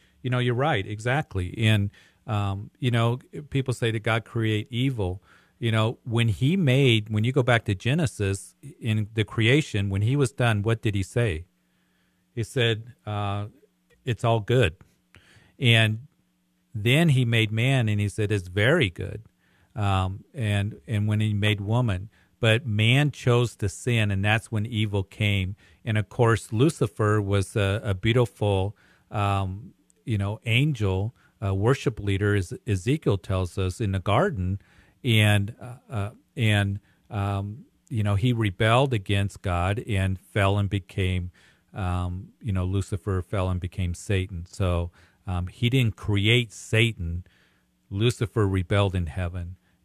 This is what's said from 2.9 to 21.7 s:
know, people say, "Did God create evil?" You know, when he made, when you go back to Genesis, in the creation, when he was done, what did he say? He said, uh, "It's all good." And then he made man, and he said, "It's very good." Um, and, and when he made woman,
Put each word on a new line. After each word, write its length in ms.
know, 300
people 220
say, 200
"Did 100
God 220
create 460
evil?" 520
You 120
know, 340
when 240
he 280
made, 520
when 160
you 80
go 100
back 240
to 80
Genesis, 840
in 340
the 100
creation, 640
when 140
he 140
was 160
done, 300
what 200
did 120
he 80
say? 420
He 80
said, 520
uh, 400
"It's 200
all 160
good." 360
And 500
then 360
he 140
made 280
man, 360
and 120
he 80
said, 240
"It's 160
very 420
good." 320
Um, 480
and, 520
and 200
when 140
he 140
made 260
woman, 480